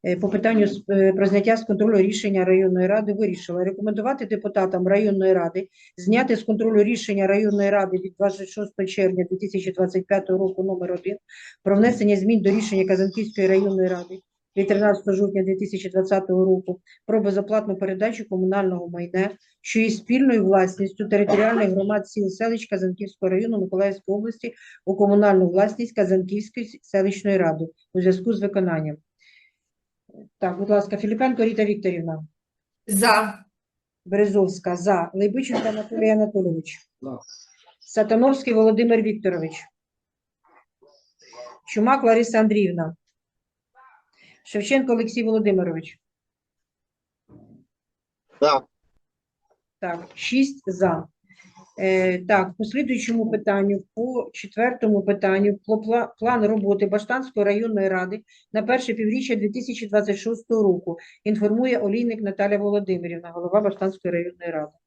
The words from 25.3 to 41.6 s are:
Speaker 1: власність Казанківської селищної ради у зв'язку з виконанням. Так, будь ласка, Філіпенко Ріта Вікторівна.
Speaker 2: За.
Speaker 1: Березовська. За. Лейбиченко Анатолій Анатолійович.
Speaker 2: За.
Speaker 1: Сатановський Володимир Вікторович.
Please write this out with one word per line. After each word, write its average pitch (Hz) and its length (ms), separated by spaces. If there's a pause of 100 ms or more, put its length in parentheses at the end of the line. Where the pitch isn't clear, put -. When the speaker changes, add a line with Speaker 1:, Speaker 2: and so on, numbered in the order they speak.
Speaker 1:
власність 214 480
Казанківської 196 880
селищної 196 540
ради 165 320 (240)
у 185 80
зв'язку 185 320
з 196 100
виконанням. 170 540 (1400)
Так, 185 200
будь 202 120
ласка, 202 260
Філіпенко 226 480
Ріта 220 200
Вікторівна. 170 640 (600)
Speaker 2:
За. 208 580 (600)
Speaker 1:
Березовська. 190 720
За. 180 380
Лейбиченко 220 540
Анатолій 220 420
Анатолійович. 196 680 (240)
Speaker 2:
За. 131 160 (640)
Speaker 1:
Сатановський 233 720
Володимир 220 480
Вікторович. 180 500 (2250)